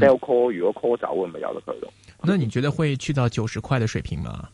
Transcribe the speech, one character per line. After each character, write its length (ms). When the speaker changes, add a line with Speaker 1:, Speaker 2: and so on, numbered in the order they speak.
Speaker 1:
sell 180
call， 340
如 200
果 100
call 140
走， 300
咪 120
由 160
得 60
佢 200
咯。 120
Speaker 2:
那 120
你 120
覺 120
得 120
會 240
去 160
到 160
九 180
十 140
塊 200
嘅 60
水 160
平 180
嗎？ 340